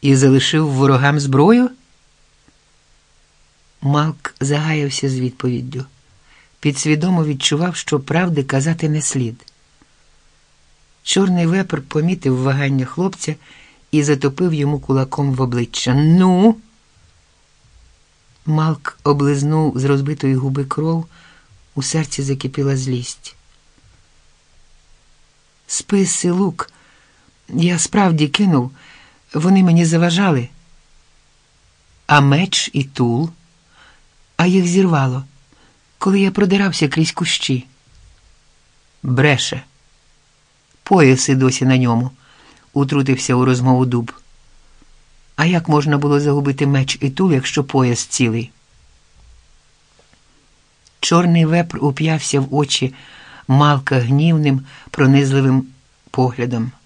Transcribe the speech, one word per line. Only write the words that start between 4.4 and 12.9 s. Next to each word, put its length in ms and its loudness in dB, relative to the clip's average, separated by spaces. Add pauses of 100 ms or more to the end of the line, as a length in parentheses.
загаявся 680 -2
з 120 -4
відповіддю. 680 -6 (760)
Підсвідомо 640 0
відчував, 520 -2
що 240 -4
правди 440 -2
казати 440 -2
не 140 -2
слід. 500 -8 (1500)
Чорний 440 0
Вепр 360 -2
помітив 600 -2
вагання 420 -2
хлопця 500 -6 (560)